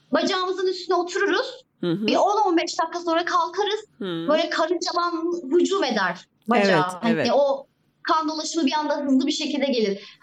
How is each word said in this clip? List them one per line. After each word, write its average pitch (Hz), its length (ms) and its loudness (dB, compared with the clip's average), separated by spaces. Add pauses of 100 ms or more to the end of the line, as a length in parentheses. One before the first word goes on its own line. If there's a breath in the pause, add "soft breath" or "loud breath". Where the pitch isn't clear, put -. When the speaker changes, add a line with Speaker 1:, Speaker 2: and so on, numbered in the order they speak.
(120)
Speaker 1:
bacağımızın 370 560 0
üstüne 370 280 -2
otururuz. 359 680 0 (180)
Speaker 2:
Hı 175 100 0
hı. 202 160 -2
Speaker 1:
Bir - 80 2
on 403 300 2
on 349 120 2
beş 339 220 -2
dakika 349 200 -4
sonra 339 260 0
kalkarız. 370 600 -2 (140)
Speaker 2:
Hı. 170 280 -6
Speaker 1:
Böyle 311 220 2
karıncalan 339 840 -2 (260)
hücum 339 240 2
eder 196 440 -2 (200)
bacağı. 214 180 4 (200)
Speaker 2:
Evet, - 0 - (160)
Speaker 1:
Hani - 120 2
Speaker 2:
evet. 139 200 0
Speaker 1:
o 269 340 2 (360)
kan 320 260 0
dolaşımı 311 360 -2
bir 285 80 2
anda 294 240 0
hızlı 269 300 2
bir - 40 0
şekilde 277 340 -2
gelir. 220 380 -2 (180 loud breath)